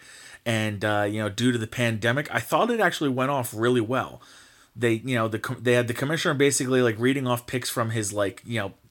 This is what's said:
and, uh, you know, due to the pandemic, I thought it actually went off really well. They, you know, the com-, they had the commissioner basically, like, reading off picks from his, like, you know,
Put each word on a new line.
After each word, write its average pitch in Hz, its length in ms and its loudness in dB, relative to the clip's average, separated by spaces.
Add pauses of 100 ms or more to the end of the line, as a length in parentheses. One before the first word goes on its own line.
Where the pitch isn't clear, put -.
(460)
and, 110 400 0
uh, 104 220 2
you 107 140 -2
know, 107 80 -2
due 117 220 0
to 120 60 -2
the 110 100 -4
pandemic, 117 680 -2
I 120 60 -2
thought 196 320 0
it 233 80 0
actually 165 300 2
went 131 200 0
off 135 240 -2
really 120 280 2
well. 104 400 -4 (520)
They, 117 200 2
you 117 200 -2
know, 113 140 2
the 110 100 -2
com-, 117 240 -6
they 123 120 4
had 120 160 2
the 117 40 -4
commissioner 156 400 -2
basically, 131 480 2
like, 113 160 2
reading 131 300 2
off 120 180 0
picks 127 240 -4
from 113 220 -2
his, 107 220 -2
like, 101 320 -2
you 113 120 -4
know, 98 160 -4 (180)